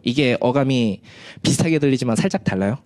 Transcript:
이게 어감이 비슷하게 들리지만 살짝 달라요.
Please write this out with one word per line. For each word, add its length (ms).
이게 340
어감이 640
비슷하게 380
들리지만 340
살짝 300
달라요. 400